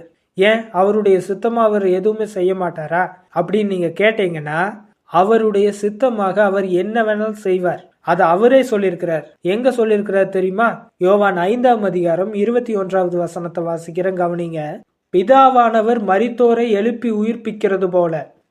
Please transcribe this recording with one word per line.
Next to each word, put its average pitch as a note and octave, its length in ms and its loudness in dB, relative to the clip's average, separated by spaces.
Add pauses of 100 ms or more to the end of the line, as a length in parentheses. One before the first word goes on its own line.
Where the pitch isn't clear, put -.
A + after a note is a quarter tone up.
(340)
ஏன் A3 360 0
அவருடைய G3 580 2
சித்தமா A3+ 340 -2
அவர் G#3 240 2
எதுவுமே G#3 400 0
செய்ய F#3+ 280 -2
மாட்டாரா?" E3+ 540 -4 (260)
அப்படின்னு F3 320 0
நீங்க F3+ 200 -2
கேட்டீங்கன்னா, E3 720 -2 (440)
அவருடைய G3+ 680 2
சித்தமாக G#3 680 -2
அவர் G3 240 0
என்ன G3 360 -2
வேணாலும் G#3+ 420 -4
செய்வார், F3+ 440 -2 (120)
அதை F3+ 260 0
அவரே A#3 360 4
சொல்லியிருக்கிறார். F3+ 640 -2 (160)
எங்க A3+ 300 0
சொல்லியிருக்கிறார் G#3 580 0
தெரியுமா? F#3+ 680 -2
யோவான் G3 400 2
ஐந்தாம் A#3 460 0
அதிகாரம் F3+ 520 -2
இருபத்தி A3+ 420 -2
ஒன்றாவது F3+ 420 -2
வசனத்தை E3+ 460 -6
வாசிக்கிறேன், E3+ 540 -4
கவனிங்க. F3 640 -4 (360)
"பிதாவானவர் A#3 880 4
மரித்தோரை A#3 680 2
எழுப்பி G#3+ 420 -2
உயிர்ப்பிக்கிறது G#3 720 -2
போல E3+ 460 0 (180)